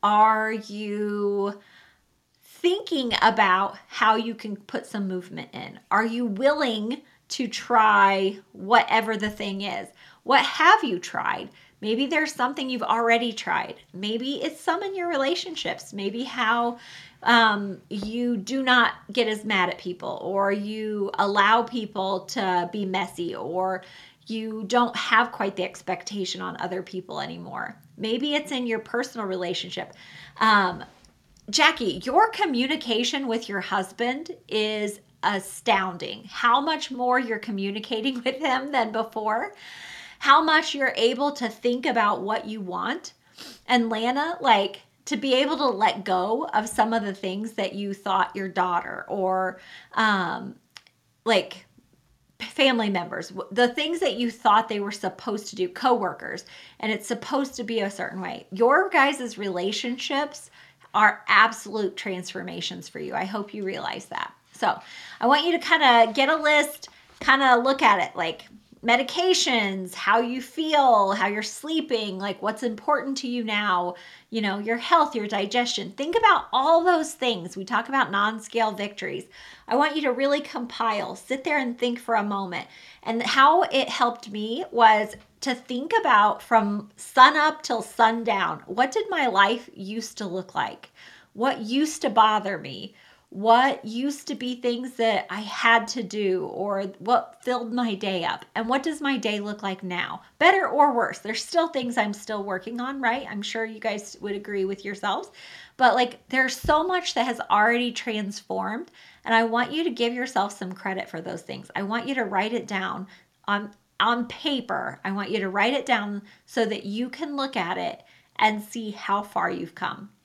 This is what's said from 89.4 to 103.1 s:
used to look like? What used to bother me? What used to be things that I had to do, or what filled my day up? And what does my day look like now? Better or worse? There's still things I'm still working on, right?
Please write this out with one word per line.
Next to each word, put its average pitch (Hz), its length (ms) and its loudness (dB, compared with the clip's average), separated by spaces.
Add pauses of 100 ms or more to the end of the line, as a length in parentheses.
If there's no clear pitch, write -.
used 214 460 -10
to 208 80 -6
look 185 260 -8
like? - 380 -8 (420)
What 247 280 -2
used 269 420 -2
to 262 80 0
bother 214 480 4
me? 131 340 -12 (360)
What 240 540 4
used 262 460 -4
to 285 60 -4
be 247 200 -6
things 247 380 -4
that 220 360 0
I 196 120 -8
had 226 480 4
to 247 120 -6
do, 190 440 0
or 196 380 -4 (160)
what - 440 0
filled 240 300 -2
my 240 200 -2
day 190 300 -2
up? - 220 -4 (100)
And 226 140 -2
what 269 140 0
does 311 180 -4
my 277 160 0
day 208 240 -2
look 208 200 -8
like 190 220 -6
now? 180 380 -6 (180)
Better 381 260 6
or 285 280 4
worse? - 260 0
There's 220 240 -6
still 339 240 2
things 247 300 -4
I'm 208 160 0
still 208 280 -8
working 202 380 -6
on, 269 220 -6
right? 247 280 0